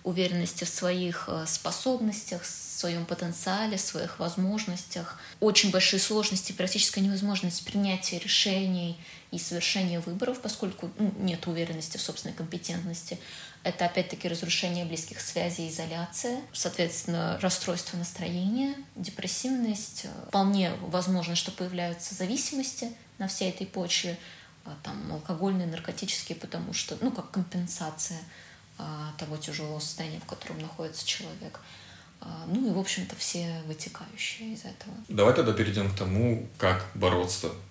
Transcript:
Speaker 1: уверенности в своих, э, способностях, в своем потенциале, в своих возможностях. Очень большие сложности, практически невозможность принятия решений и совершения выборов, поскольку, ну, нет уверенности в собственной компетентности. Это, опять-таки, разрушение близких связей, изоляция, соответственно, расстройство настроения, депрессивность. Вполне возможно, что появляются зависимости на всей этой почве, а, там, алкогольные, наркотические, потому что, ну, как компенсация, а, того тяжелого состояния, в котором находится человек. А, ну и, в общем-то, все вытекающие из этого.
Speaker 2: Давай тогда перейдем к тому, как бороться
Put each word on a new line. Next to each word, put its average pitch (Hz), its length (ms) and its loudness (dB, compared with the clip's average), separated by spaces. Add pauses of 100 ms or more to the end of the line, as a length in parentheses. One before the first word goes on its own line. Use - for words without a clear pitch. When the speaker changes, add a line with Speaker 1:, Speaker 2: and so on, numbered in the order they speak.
Speaker 1:
уверенности 175 600 2
в 170 60 0
своих, 180 580 0
э, 160 200 -2
способностях, 214 960 2
в - 40 -4 (320)
своем 170 260 0
потенциале, 185 720 2
в 185 40 2
своих - 380 -2
возможностях. 185 1000 0 (220)
Очень 208 320 8
большие 185 280 6
сложности, 202 540 2
практически 190 460 2
невозможность 196 680 2
принятия 190 540 0
решений 185 760 2 (360)
и 175 80 -4
совершения 175 600 0
выборов, 170 420 -2
поскольку, 190 480 -4 (100)
ну, 208 200 4
нет 175 280 0
уверенности 165 500 -2
в - 40 -2
собственной - 340 -4
компетентности. 170 800 -4 (460)
Это, 180 220 0
опять-таки, 175 440 -2
разрушение 175 560 0
близких 165 340 -4
связей, 170 500 -2
изоляция, 165 680 -2 (140)
соответственно, 170 880 2
расстройство 180 560 0
настроения, 185 800 0 (200)
депрессивность. 214 1120 -2 (240)
Вполне 196 420 6 (100)
возможно, 175 540 2
что - 160 0
появляются 180 640 -2
зависимости 247 760 -2 (260)
на 196 100 -2
всей 190 220 0
этой 185 180 -4
почве, 175 500 0 (480)
а, 151 180 -12
там, 143 280 -8
алкогольные, 175 560 0
наркотические, - 720 -4
потому 170 360 -6
что, - 280 -4
ну, 262 100 2
как - 200 -8
компенсация, 175 880 -2 (580)
а, 151 400 -8
того 151 200 -6
тяжелого 151 420 -4
состояния, 160 400 -2
в - 60 -12
котором - 360 -8
находится 160 440 -6
человек. - 540 -4 (600)
А, 165 260 -10
ну 233 220 2
и, - 20 4
в 170 80 2
общем-то, 190 360 -2
все 170 520 -2
вытекающие 214 840 -8
из 220 120 -8
этого. - 300 -12 (140)
Speaker 2:
Давай 104 240 8
тогда 117 200 6
перейдем 98 380 2
к 95 60 -2
тому, 110 500 4 (120)
как 92 260 4 (100)
бороться 90 540 4 (220)